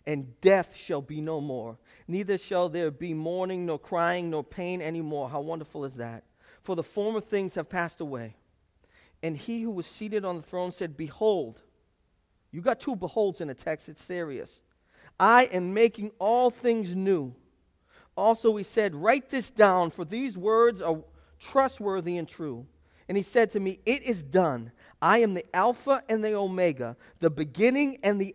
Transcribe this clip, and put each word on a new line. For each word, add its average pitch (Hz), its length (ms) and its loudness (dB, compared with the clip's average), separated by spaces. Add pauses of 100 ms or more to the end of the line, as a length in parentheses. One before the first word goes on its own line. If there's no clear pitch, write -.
and 139 340 -6
death 190 360 4
shall 143 260 -6
be 151 180 -10
no 156 200 -4
more. 123 360 -8 (300)
Neither 190 320 -2
shall 180 300 0
there 160 240 -2
be 165 220 -8
mourning, 180 520 -4
nor 156 140 -4
crying, 175 500 -2
nor 151 140 -4
pain 180 360 -8
anymore.'" 156 480 -6
How 143 120 -6
wonderful 156 440 -8
is 131 120 -10
that? 117 260 -10 (400)
"For 185 140 -4
the 165 80 -2
former 214 360 -2
things 196 360 -4
have 160 120 -6
passed 170 320 -6
away." 123 360 -10 (880)
And 160 120 -4
he 233 260 -8
who 226 100 -4
was 175 160 -8
seated 214 360 -6
on 180 120 -4
the 156 80 -12
throne 180 260 -6
said, 165 260 -8
"Behold," 156 640 -2 (920)
you 160 80 -10
got 240 180 0
two 269 160 -6
beholds 190 460 -2
in 151 100 -8
a 127 40 -8
text, - 340 -8
it's 151 120 -20
serious. 165 600 -10 (580)
"I 240 280 8
am 180 280 -2
making 214 460 2
all 240 280 4
things 226 460 0
new." 180 400 0 (800)
Also 220 380 4
he 208 80 -6
said, 202 320 0
"Write 220 360 2
this 262 200 -4
down, 185 400 6
for 175 140 -8
these 214 340 -6
words 220 420 2
are 160 220 -2 (380)
trustworthy 190 760 -2
and 165 120 -6
true." 135 400 -10 (400)
And 196 100 2
he 196 40 0
said 226 280 2
to 208 100 -2
me, 190 240 -6
"It 254 200 0
is 202 180 -2
done. 135 500 0 (300)
I 190 160 6
am 214 160 4
the 170 100 -4 (100)
Alpha 240 540 2
and 220 160 0
the 214 80 0
Omega, 180 640 0 (240)
the - 80 4
beginning 233 760 2
and 202 160 2
the 196 160 -4